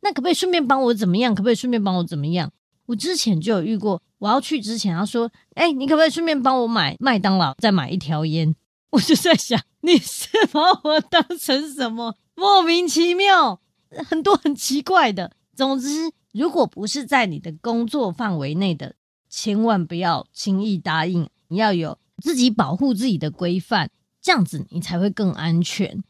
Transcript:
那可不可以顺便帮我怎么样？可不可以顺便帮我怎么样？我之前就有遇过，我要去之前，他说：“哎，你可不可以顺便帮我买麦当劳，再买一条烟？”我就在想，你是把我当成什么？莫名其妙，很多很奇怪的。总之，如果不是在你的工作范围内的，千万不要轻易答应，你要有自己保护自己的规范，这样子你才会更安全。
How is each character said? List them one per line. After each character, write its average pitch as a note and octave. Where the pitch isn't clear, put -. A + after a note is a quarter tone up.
那 G4+
可 -
不 B3
可 E4+
以 F4
顺 F#4
便 E4
帮 C4+
我 A#3+
怎 G#3
么 F3+
样？ A#3
可 G3
不 G3
可 A#3+
以 A3+
顺 B3+
便 A#3
帮 F#3+
我 F3
怎 D#3+
么 C#3+
样？ E3
我 A#3+
之 D#4+
前 G3+
就 G3+
有 F#3+
遇 G#3+
过， G3
我 G3+
要 A#3+
去 C#4
之 G#3+
前， F#3+
他 F#3
说 A#3
：“哎， E4+
你 C4
可 D4+
不 D4+
可 D#4+
以 -
顺 E4
便 D4+
帮 C4
我 A#3
买 F#3
麦 A#3+
当 F#3+
劳， D3+
再 A3
买 D#3+
一 F#3+
条 D#3
烟？” D#3+
我 C#4+
就 D#4
在 E4+
想， -
你 E4
是 -
把 D#4
我 D#4
当 E4
成 C#4+
什 C4
么？ A3+
莫 G4
名 E4+
其 E4+
妙， F4+
很 D#4+
多 F4
很 D4
奇 C4+
怪 D4+
的。 F3+
总 C4+
之， D4+
如 C4+
果 D4
不 -
是 B3+
在 B3
你 D#3+
的 D#3+
工 A#3
作 A3+
范 F#3+
围 C#3+
内 F#3
的， -
千 G#3+
万 G#3
不 E3+
要 E3+
轻 F#3+
易 G#3
答 D#3+
应， F3
你 E3
要 G#3+
有 E3
自 D#4
己 B3
保 F3+
护 C4
自 G#3+
己 G#3+
的 D#3
规 F3
范， F3+
这 -
样 D4
子 D3
你 E3+
才 F3
会 G3
更 F#3+
安 E3
全。 -